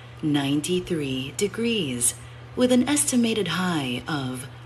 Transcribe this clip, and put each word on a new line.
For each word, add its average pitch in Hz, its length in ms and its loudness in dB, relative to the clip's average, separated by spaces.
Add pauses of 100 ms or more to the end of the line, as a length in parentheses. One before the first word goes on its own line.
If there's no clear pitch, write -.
(220)
ninety-three 147 1160 0
degrees, 202 760 0 (400)
with 247 160 4
an 247 160 6
estimated 233 600 2
high 160 580 0
of 127 400 -4 (180)